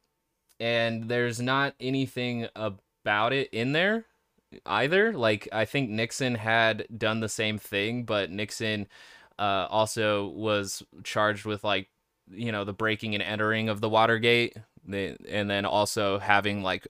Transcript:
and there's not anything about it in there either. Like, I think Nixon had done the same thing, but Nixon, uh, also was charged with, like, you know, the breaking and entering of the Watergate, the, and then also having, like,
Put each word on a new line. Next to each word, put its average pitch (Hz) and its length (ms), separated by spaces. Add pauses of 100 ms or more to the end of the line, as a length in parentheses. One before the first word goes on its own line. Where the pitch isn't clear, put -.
(580)
and 117 500
there's 120 320
not 135 400
anything 123 720
about 107 760
it 135 200
in 120 200
there 202 340 (600)
either. 165 460
Like, 110 400
I 110 120
think 135 260
Nixon 123 440
had 113 520 (100)
done 110 240
the 110 80
same 107 300
thing, 110 460
but 104 260
Nixon, 104 580 (500)
uh, 98 320
also 107 580
was 101 540 (200)
charged 107 420
with, 107 200
like, 98 240 (440)
you 113 200
know, 104 100
the 101 100
breaking 110 420
and 101 100
entering 107 440
of 104 120
the 113 80
Watergate, 113 680 (300)
the, 95 300 (120)
and 101 220
then 101 140
also 101 560
having, 101 420
like, 92 280